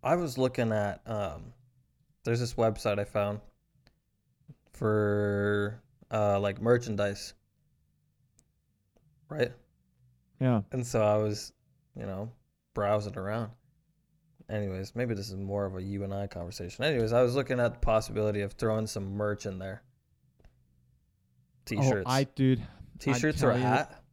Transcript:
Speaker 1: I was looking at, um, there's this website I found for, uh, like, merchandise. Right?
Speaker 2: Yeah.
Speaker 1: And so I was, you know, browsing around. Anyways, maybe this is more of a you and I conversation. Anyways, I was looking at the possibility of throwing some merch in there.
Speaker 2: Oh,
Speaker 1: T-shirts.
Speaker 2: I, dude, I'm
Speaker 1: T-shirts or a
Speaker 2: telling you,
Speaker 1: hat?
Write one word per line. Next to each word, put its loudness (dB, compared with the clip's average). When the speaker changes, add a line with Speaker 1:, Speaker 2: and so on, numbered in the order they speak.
Speaker 1:
I 2
was -2
looking 2
at, 0
um, -6
there's 0
this -4
website 2
I -2
found -2
for, 2
uh, 2
like, -2
merchandise. 0
Right? 0
Speaker 2:
Yeah. 4
Speaker 1:
And -2
so 2
I 6
was, -2
you -8
know, -8
browsing 0
around. -4
Anyways, -4
maybe -2
this -8
is -8
more -2
of -6
a -8
you -4
and -6
I -4
conversation. -8
Anyways, 2
I 6
was 4
looking 0
at 2
the -20
possibility 2
of -4
throwing 0
some -6
merch -2
in -6
there. -10
Speaker 2:
Oh, -20
Speaker 1:
T-shirts. 2
Speaker 2:
I, 4
dude, 2
I'm -10
Speaker 1:
T-shirts 0
or 6
a 4
Speaker 2:
telling 0
you, 2
Speaker 1:
hat? 0